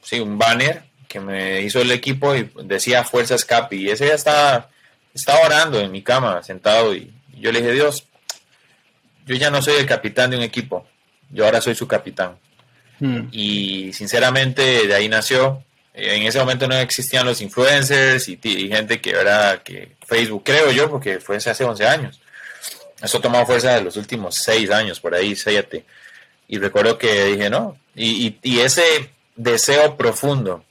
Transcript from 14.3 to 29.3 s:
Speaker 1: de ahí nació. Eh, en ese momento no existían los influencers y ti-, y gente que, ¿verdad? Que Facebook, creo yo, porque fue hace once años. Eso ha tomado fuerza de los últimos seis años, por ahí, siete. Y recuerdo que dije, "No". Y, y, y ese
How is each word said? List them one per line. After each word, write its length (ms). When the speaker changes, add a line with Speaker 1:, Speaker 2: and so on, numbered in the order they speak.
Speaker 1:
de 80
ahí 140
nació. 540
Eh, 240
en 60
ese 160
momento 280
no 80
existían 500
los 160
influencers 840
y 100
ti-, 280
y 40
gente 300
que, 140
¿verdad? 500
Que 300
Facebook, 400
creo 260
yo, 180
porque 300
fue 180
hace 260
once 240
años. 320
Eso 160
ha 40
tomado 240
fuerza 300
de 80
los 140
últimos 380
seis 360
años, 280
por 160
ahí, 200
siete. 500
Y 100
recuerdo 400
que 280
dije, 240
"No". 280
Y, 320
y, 160
y 160
ese 520